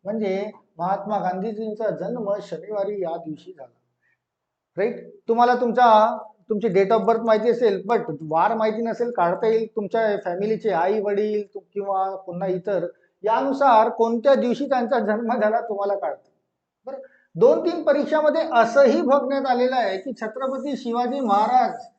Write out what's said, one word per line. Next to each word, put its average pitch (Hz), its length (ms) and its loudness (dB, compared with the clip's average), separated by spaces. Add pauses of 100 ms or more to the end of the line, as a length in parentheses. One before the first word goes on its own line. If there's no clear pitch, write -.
म्हणजे 208 440 -4 (260)
महात्मा 196 400 -4
गांधीजींचा 214 720 -4
जन्म 202 520 -6
शनिवारी 196 600 -6
या 165 160 -4
दिवशी 165 340 -12
झाला. 139 260 -20 (1000)
राईट? 226 500 -6
तुम्हाला 240 280 4
तुमचा, 233 640 4 (320)
तुमची 220 180 -2
date 190 240 2
of 220 120 2
birth 220 220 2
माहिती 220 240 2
असेल, 208 400 0
but 196 320 -2
वार 165 340 0
माहिती 220 260 -2
नसेल, 233 300 -4
काढता 185 360 0
येईल 226 280 0
तुमच्या 214 500 -2
फॅमिलीचे 208 440 -2
आई 190 320 0
वडील 208 520 -2
तु-, 202 60 -12 (140)
किंवा 196 420 -4
पुन्हा 190 320 -8
इतर, 180 400 -2 (360)
यानुसार 240 680 4
कोणत्या 233 460 2
दिवशी 240 300 0
त्यांचा 247 340 0
जन्म 214 400 -2
झाला 214 220 2
तुम्हाला 202 380 -4
काढता 151 300 -8
येईल. - 120 -20 (440)
बरं, 269 160 -12 (340)
दोन 269 240 6
तीन 330 240 -4
परीक्षामध्ये 302 680 0
असंही 240 480 4
बघण्यात 269 460 0
आलेलं 247 280 0
आहे 196 220 0
की 254 140 -10 (100)
छत्रपती 262 560 -6
शिवाजी 240 420 -4
महाराज 220 680 2 (140)